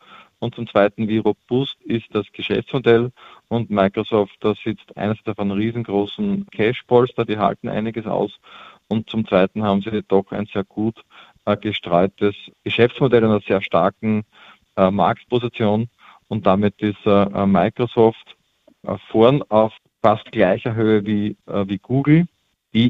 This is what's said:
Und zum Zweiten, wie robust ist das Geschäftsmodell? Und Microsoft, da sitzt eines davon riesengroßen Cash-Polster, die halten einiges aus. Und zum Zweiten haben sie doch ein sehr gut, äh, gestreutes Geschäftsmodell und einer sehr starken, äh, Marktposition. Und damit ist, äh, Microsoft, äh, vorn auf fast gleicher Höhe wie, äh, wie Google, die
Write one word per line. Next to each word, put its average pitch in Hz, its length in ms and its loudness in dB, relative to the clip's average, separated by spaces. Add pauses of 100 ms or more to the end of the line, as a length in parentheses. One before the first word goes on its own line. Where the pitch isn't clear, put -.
(400)
Und 120 160 -8
zum 117 120 -10
Zweiten, 104 400 0
wie 110 100 0
robust 117 640 -2
ist 117 320 -6
das 104 200 -4
Geschäftsmodell? 117 800 0 (360)
Und 113 220 -4
Microsoft, 104 720 0
da 107 120 0
sitzt - 440 -10
eines 107 260 -4
davon 101 280 -6
riesengroßen 101 1000 -4
Cash-Polster, 120 720 0
die 107 140 -6
halten 104 320 -2
einiges 107 360 -6
aus. 98 260 -4 (580)
Und 110 200 -4
zum 110 180 -4
Zweiten 98 360 2
haben 98 180 0
sie 104 260 -6
doch 95 240 0
ein 104 140 -6
sehr 98 200 -6
gut, - 380 -6 (420)
äh, 104 100 0
gestreutes 101 800 -2 (280)
Geschäftsmodell 120 600 2
und 110 80 2
einer 104 100 2
sehr 98 200 -2
starken, 104 640 -2 (500)
äh, 95 160 2
Marktposition. 110 960 -2 (380)
Und 101 180 -6
damit 101 360 0
ist, 104 240 -4
äh, 101 400 2
Microsoft, 110 880 0 (480)
äh, 101 140 -6 (120)
vorn 123 340 4
auf 110 300 2 (280)
fast 107 300 0
gleicher 104 440 0
Höhe 110 300 2
wie, 104 320 -2 (100)
äh, 98 200 -4
wie 101 120 -4
Google, 147 480 2 (440)
die 117 180 2